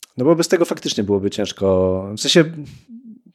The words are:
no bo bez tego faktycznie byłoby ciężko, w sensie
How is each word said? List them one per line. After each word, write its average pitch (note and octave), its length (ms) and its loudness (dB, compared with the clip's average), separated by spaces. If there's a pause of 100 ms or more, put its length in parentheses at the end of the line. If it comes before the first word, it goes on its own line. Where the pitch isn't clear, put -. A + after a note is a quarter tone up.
(160)
no B2+ 80 -2
bo D#3+ 120 6
bez E3 120 -2
tego E3+ 160 2
faktycznie - 400 -4
byłoby G2 260 0
ciężko, F#2+ 840 0
w - 40 -12
sensie E3+ 240 4 (920)